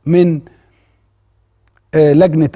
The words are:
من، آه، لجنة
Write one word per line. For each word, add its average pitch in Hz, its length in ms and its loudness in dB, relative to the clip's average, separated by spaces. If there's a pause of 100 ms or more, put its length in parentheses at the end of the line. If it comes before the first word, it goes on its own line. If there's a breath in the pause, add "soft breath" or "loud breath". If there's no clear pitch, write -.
من، 170 340 0 (1500 soft breath)
آه، 156 180 2
لجنة 156 440 0